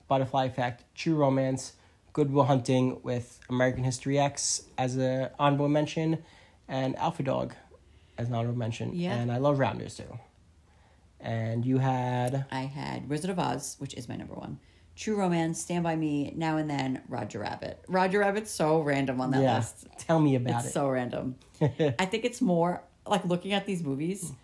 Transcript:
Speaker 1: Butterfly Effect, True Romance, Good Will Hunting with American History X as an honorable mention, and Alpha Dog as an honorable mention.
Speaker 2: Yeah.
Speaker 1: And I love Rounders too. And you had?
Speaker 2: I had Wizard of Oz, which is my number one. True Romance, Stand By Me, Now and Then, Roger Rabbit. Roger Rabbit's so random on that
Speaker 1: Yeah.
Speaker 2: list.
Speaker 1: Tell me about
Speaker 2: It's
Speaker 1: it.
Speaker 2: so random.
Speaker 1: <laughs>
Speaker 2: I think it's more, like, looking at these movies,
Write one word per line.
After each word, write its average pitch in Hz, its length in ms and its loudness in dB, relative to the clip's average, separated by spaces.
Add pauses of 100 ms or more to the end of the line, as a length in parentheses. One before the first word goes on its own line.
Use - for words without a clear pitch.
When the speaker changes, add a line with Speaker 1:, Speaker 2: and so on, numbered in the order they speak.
Speaker 1:
Butterfly 135 380 2
Effect, 123 380 -4 (120)
True 165 180 0
Romance, 135 600 2 (380)
Good 143 200 2
Will 139 120 6
Hunting 127 600 4
with 120 340 -6 (100)
American 127 360 2
History 139 340 0
X - 440 0 (140)
as 127 200 -2
an 131 420 0
honorable 143 300 4
mention, 160 500 0 (500)
and 135 280 -2
Alpha 160 260 -2
Dog 127 320 -2 (640)
as 117 100 -4
an 123 60 -2
honorable 120 240 -2
mention. 117 360 -4
Speaker 2:
Yeah. 175 200 -2
Speaker 1:
And 120 180 -2
I 120 60 0
love 143 220 4
Rounders 107 360 -2
too. - 220 -12 (1000)
And 113 440 -2
you 131 140 4
had? 127 720 0
Speaker 2:
I 131 120 -4
had 135 460 -8
Wizard 156 220 -4
of 185 80 -4
Oz, 139 400 -4
which - 160 -10
is - 140 -10
my - 80 -8
number - 180 -12
one. - 240 -12 (360)
True 214 220 -2
Romance, 165 440 2
Stand 175 240 -2
By 165 120 0
Me, 147 400 0
Now 160 220 0
and 156 100 -2
Then, 135 400 -2
Roger 110 320 -6
Rabbit. - 480 -8
Roger 185 320 2
Rabbit's 202 300 0
so 160 300 2
random 139 400 0
on 127 120 0
that 135 100 4
Speaker 1:
Yeah. 123 160 6
Speaker 2:
list. - 280 -6 (120)
Speaker 1:
Tell 160 220 2
me 143 160 6
about 120 240 0
Speaker 2:
It's - 80 -4
Speaker 1:
it. - 40 -6
Speaker 2:
so 143 160 0
random. 127 480 -2 (120)
Speaker 1:
<laughs> - 120 -16
Speaker 2:
I 151 460 2
think 220 180 -2
it's 240 160 -4
more, 175 420 2 (240)
like, 196 180 0
looking 180 280 -2
at 196 140 0
these 180 160 -4
movies, 151 500 -4 (120)